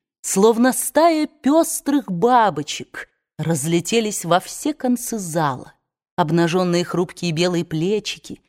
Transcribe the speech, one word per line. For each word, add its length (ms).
словно 500
стая 540
пёстрых 840
бабочек, 1000
разлетелись 840
во 160
все 340
концы 440
зала. 560
Обнажённые 680
хрупкие 480
белые 320
плечики 840